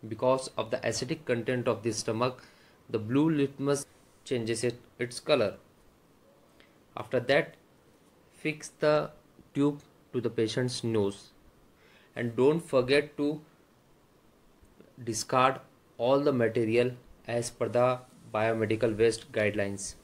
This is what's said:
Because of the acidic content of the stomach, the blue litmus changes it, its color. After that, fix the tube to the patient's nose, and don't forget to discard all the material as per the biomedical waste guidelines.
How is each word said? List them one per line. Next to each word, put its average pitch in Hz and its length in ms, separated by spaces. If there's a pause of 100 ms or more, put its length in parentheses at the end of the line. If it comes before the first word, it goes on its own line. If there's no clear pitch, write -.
Because 127 500
of 113 140
the - 60
acidic 123 480
content 123 420
of 110 160
the 120 80
stomach, 120 520 (460)
the 117 80
blue 127 320
litmus 139 560 (380)
changes 113 400
it, 123 160 (180)
its 120 220
color. 110 380 (1400)
After - 240
that, 139 360 (760)
fix 151 360 (100)
the 151 320 (420)
tube 147 280 (320)
to 123 80
the 113 80
patient's 123 540
nose, 104 460 (840)
and 117 200
don't 147 260
forget 139 560
to 147 240 (1600)
discard 127 560 (380)
all 131 220
the 143 140
material 117 580 (360)
as 117 220
per - 180
the 123 320 (340)
biomedical 110 640
waste 110 340
guidelines. 101 720